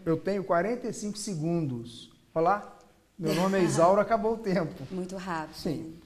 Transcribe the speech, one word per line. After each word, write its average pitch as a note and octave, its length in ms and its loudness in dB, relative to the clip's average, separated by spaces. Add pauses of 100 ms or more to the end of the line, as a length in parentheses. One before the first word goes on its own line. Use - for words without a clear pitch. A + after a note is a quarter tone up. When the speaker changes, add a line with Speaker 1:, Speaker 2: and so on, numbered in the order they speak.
Speaker 1:
eu D#3+ 120 2
tenho F#3+ 260 -2
quarenta G#3+ 460 0
e G3 40 -6
cinco G#3 240 -8
segundos. D#3 920 -4 (240)
Olá, F3+ 420 0 (400)
meu D#3 180 0
nome F#3+ 240 2
é F#3 40 6
Isauro, E3 380 6
Speaker 2:
<laughs> - 0 -
Speaker 1:
acabou A3 320 2
o A3 40 -2
tempo. F#3 360 -2 (180)
Speaker 2:
Muito F#3 240 -6
rápido. E3+ 400 -6
Speaker 1:
Sim. - 400 -6 (100)